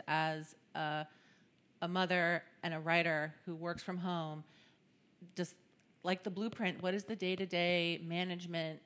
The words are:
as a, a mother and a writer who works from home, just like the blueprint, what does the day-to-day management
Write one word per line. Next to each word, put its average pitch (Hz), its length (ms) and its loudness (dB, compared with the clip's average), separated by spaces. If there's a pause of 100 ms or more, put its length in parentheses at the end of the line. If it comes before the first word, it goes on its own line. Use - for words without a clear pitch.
as 156 480 0 (200)
a, 151 320 -2 (720)
a 175 60 -2
mother 175 560 4 (180)
and 170 120 -2
a 160 60 -2
writer 160 540 2 (120)
who 170 100 -6
works 170 280 -4
from 180 140 -4
home, 165 460 -4 (920)
just 175 200 -2 (480)
like 180 200 0
the 208 60 -2
blueprint, 190 540 -2
what 185 80 2
does 202 140 -2
the 220 100 -4
day-to-day 175 880 2
management 170 840 -2